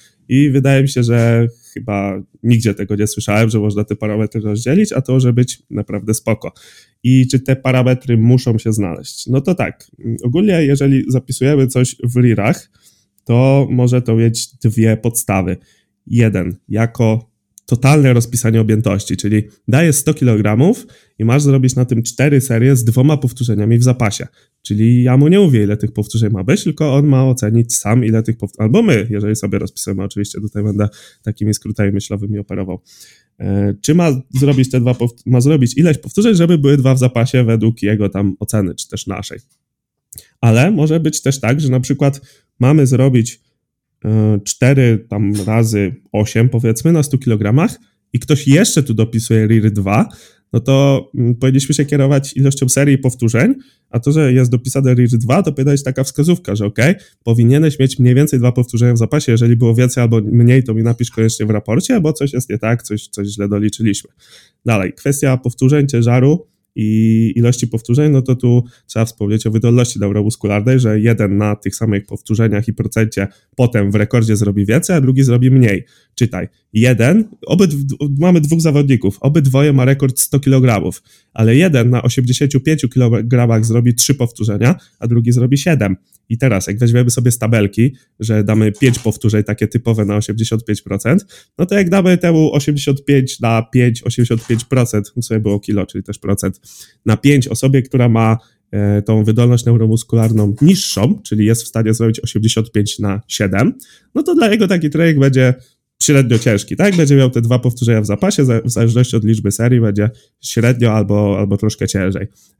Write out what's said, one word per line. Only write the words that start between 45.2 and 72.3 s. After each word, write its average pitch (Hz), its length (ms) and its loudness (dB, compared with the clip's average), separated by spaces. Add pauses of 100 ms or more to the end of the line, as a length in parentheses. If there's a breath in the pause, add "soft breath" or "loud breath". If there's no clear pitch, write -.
razy 110 480 0 (180)
osiem, 113 360 0
powiedzmy, 120 440 0
na 156 100 2
stu 135 160 -2
kilogramach 113 600 0 (340 soft breath)
i 123 60 -2
ktoś - 300 -2
jeszcze 151 340 2
tu 113 120 -4
dopisuje 113 520 0
rir 110 240 2
dwa, 101 380 0 (440 loud breath)
no 120 80 0
to, 135 540 0
mm, 120 200 0
powinniśmy 131 400 0
się 147 100 0
kierować 139 520 0
ilością 135 320 0
serii 139 300 2
powtórzeń, 123 560 0 (360 loud breath)
a 117 100 -2
to, 143 120 0
że 147 200 2
jest 127 180 4
dopisane 127 440 0
rir 120 240 2
dwa, 127 240 0
to 156 100 -2
powinna 139 200 0
być 139 100 0
taka 131 220 -4
wskazówka, 170 520 -2
że 104 100 -2
okej, 123 280 0 (300 loud breath)
powinieneś 127 540 2
mieć - 200 -18
mniej 123 160 4
więcej 139 240 0
dwa 120 140 2
powtórzenia 120 400 0
w 117 60 2
zapasie, 120 340 -2
jeżeli 117 240 2
było 113 180 2
więcej 123 280 0
albo 113 180 2
mniej, 120 440 4
to 110 100 -4
mi 110 80 -2
napisz 117 280 -2
koniecznie 110 360 -2
w 107 40 -2
raporcie, 131 500 -2
bo 156 120 0
coś 143 200 -4
jest 123 180 -6
nie 104 80 -4
tak, 117 240 -2
coś, - 260 -10
coś 101 200 -8
źle 101 200 -6
doliczyliśmy. 104 640 -2 (540 soft breath)
Dalej, 101 280 -2
kwestia 139 440 -2
powtórzeń, 139 520 -2
ciężaru 127 640 0 (240)
i 110 600 0
ilości 120 300 0
powtórzeń, 120 460 0
no 135 100 2
to 127 140 0
tu 120 280 2 (220 loud breath)
trzeba 113 180 -2
wspomnieć 104 420 -4
o 110 40 -2
wydolności 117 500 0
neuromuskularnej, 104 800 -2
że 107 200 0
jeden 107 360 0
na 104 200 -2
tych - 200 -8
samych 104 300 -4
powtórzeniach 107 640 -2